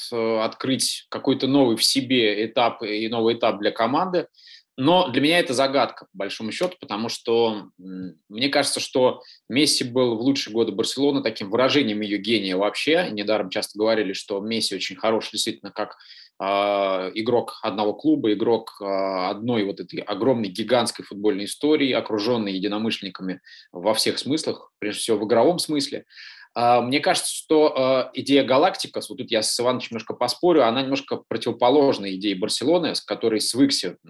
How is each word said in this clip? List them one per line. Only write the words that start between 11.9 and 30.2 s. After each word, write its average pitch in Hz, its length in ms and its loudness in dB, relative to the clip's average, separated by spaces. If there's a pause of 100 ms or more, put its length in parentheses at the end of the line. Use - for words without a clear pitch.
её 101 180 -2
гения 98 380 -2
вообще. 147 560 0
Недаром 104 380 -2
часто - 280 -6
говорили, 107 360 0
что 101 260 -8
Месси 110 340 -4
очень 95 220 -8
хорош 110 340 -2
действительно 104 400 -6
как, - 260 -8 (440)
а, 98 720 0
игрок 110 480 -2
одного 104 320 -2
клуба, 139 380 2
игрок, 113 500 0
а, 95 480 -2
одной 110 340 -2
вот 95 140 -4
этой 85 220 -12
огромной 110 480 0
гигантской 110 560 -2
футбольной 101 400 -2
истории, 143 480 0
окружённый 110 600 -2
единомышленниками 98 880 -4 (300)
во 95 240 0
всех 110 240 -2
смыслах, 131 640 -4
прежде 104 200 -6
всего 110 180 0
в 107 100 -4
игровом 131 320 4
смысле. - 440 -4 (520)
А, 120 260 6
мне 127 180 0
кажется, 165 320 0
что, 151 440 4
а, 131 380 2
идея 135 300 4
Галактикос, 131 640 2
вот 95 80 -14
тут - 120 -8
я 110 120 2
с - 180 -2
Ивановичем 120 320 0
немножко 110 220 -8
поспорю, 147 520 4